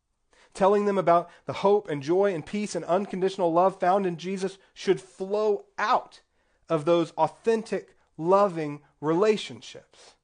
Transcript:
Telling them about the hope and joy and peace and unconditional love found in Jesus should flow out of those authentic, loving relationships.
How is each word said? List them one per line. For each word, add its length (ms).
Telling 320
them 120
about 320
the 80
hope 360
and 120
joy 320
and 120
peace 300
and 100
unconditional 680
love 280
found 260
in 120
Jesus 400
should 280
flow 640
out 440
of 160
those 320
authentic, 760
loving 640
relationships. 1200